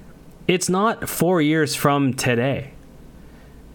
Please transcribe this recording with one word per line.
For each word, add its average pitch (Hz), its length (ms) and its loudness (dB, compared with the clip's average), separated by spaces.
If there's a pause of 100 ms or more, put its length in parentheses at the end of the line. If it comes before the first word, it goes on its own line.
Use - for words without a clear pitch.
(460)
It's 180 220 0
not 196 400 0
four 170 340 2
years 147 320 2
from 143 400 2
today. 131 560 -2 (1040)